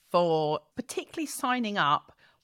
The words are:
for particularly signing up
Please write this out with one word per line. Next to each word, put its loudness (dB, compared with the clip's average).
for 2
particularly -8
signing -4
up 2